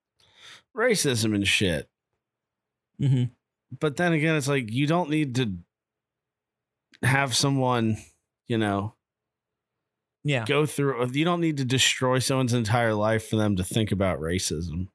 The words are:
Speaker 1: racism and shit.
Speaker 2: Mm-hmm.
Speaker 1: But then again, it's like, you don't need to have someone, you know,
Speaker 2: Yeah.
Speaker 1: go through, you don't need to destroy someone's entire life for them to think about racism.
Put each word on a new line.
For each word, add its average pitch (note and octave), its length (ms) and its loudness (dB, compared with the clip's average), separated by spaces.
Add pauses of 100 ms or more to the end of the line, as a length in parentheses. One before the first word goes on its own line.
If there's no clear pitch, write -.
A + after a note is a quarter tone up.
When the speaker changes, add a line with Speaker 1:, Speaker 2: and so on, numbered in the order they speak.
(760)
Speaker 1:
racism C3+ 560 2
and G2 140 0
shit. E2 420 0 (1120)
Speaker 2:
Mm-hmm. C3 240 2 (540)
Speaker 1:
But D3+ 180 -2
then E3+ 160 2
again, D#3+ 220 0
it's C3+ 120 -2
like, C3+ 240 -2
you C3+ 140 0
don't E3 240 0
need D3+ 260 -2
to B2 180 0 (1500)
have C3+ 320 2
someone, B2 640 2 (500)
you A#2 120 -2
know, G#2 340 -2 (1300)
Speaker 2:
Yeah. C3+ 220 0
Speaker 1:
go C#3+ 220 2
through, B2 460 -2
you D3 120 0
don't F3 160 0
need D#3+ 160 0
to C3+ 80 -2
destroy B2+ 540 2
someone's B2+ 340 0
entire A#2 400 0
life G#2+ 360 0
for A2+ 80 0
them G#2+ 180 2
to F2+ 80 0
think G#2+ 280 0
about F#2 280 0
racism. E2+ 760 -4